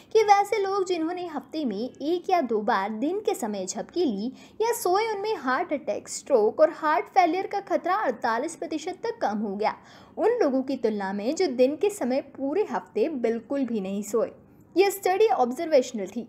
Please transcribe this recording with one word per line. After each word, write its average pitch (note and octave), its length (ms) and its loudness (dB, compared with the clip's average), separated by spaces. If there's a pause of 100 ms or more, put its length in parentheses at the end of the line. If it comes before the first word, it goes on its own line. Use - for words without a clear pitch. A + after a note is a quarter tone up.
(120)
कि A4 100 6
वैसे G4+ 360 4
लोग G4 280 0
जिन्होंने F4 400 -4
हफ्ते D4+ 380 -8
में G#3+ 260 -4 (120)
एक F4 280 -2
या F4 100 4
दो A3+ 200 0
बार G#3 300 0
दिन D4 300 -2
के G#4 140 0
समय G3+ 320 -4
झपकी E4 380 -4
ली A3+ 280 -2 (280)
या A#4 120 2
सोए, G#4 360 0
उनमें G#4+ 280 -2
हार्ट C#4+ 360 -2
अटैक, - 360 -6
स्ट्रोक A#3+ 520 2
और D#4 100 8
हार्ट E4 360 0
फेलियर F#4 400 4
का G4+ 140 -4
खतरा F4 340 0
अड़तालीस C4+ 640 -2
प्रतिशत D#4+ 460 -8
तक A4+ 200 -6
कम G#3 160 -2
हो G3+ 180 -4
गया, G#3+ 180 -2 (440)
उन F4+ 120 4
लोगों D4 320 2
की C4+ 140 -4
तुलना G3+ 360 -2
में G#3 220 -4
जो F#4 120 0
दिन C4 300 2
के G4+ 140 0
समय C4 300 -2
पूरे D4+ 520 -4
हफ्ते G#3+ 360 -2
बिल्कुल A#3+ 560 -2
भी A3+ 160 -2
नहीं G3 220 -4
सोए। G3+ 280 -2 (460)
यह G4 140 6
स्टडी G4 360 2
ऑब्जर्वेशनल C4 800 2
थी, A3 220 -10